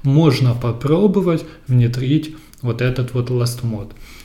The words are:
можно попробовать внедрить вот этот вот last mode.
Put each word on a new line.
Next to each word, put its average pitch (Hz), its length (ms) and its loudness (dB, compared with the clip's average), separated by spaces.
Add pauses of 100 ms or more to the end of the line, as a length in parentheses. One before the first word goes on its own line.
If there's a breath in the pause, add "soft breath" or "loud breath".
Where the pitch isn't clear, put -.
можно 135 520 4
попробовать 165 920 0 (240 loud breath)
внедрить 127 680 0 (280 loud breath)
вот 117 180 -2
этот 127 340 -2
вот 123 160 -2
last 120 320 -2
mode. 110 300 -6 (320 loud breath)